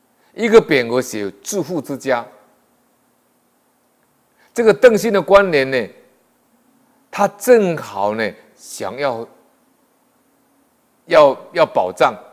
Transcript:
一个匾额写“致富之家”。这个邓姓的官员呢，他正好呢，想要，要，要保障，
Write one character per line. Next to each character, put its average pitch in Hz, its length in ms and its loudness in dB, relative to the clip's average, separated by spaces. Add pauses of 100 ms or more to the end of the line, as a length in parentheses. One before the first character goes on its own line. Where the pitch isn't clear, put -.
(340)
一 220 160 -6
个 220 100 8
匾 127 300 0
额 123 100 -2
写 104 300 -8 (140)
“致 196 180 -8
富 160 180 -8
之 135 160 -10
家”。 117 300 -4 (2250)
这 233 100 -2
个 214 100 4
邓 233 240 4
姓 208 160 -2
的 196 80 0
官 196 300 4
员 135 180 0
呢， 123 180 -4 (1200)
他 202 160 -2
正 202 500 2
好 104 380 -6
呢， 110 180 -4 (220)
想 - 420 -14
要， 120 300 -6 (1800)
要， 151 320 4 (140)
要 165 140 0
保 92 260 -4
障， 123 240 0 (160)